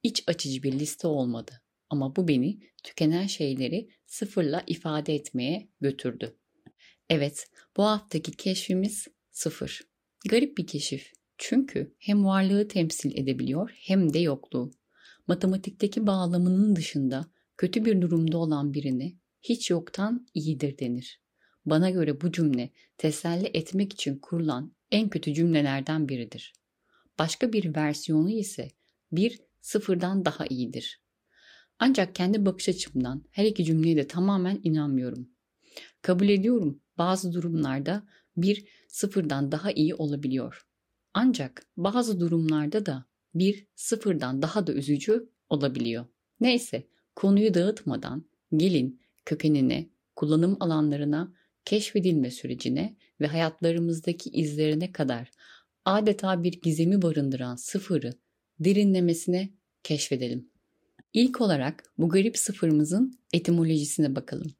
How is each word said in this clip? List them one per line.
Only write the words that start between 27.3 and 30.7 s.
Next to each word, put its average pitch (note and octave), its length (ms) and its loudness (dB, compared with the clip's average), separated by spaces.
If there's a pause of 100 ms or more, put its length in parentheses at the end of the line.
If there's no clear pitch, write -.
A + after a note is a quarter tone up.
bir F3+ 220 0
versiyonu D#3 540 0
ise G3+ 380 -6 (440)
bir G3 280 0 (220)
sıfırdan F#3+ 640 0
daha - 200 -2
iyidir. B2 560 -6 (800)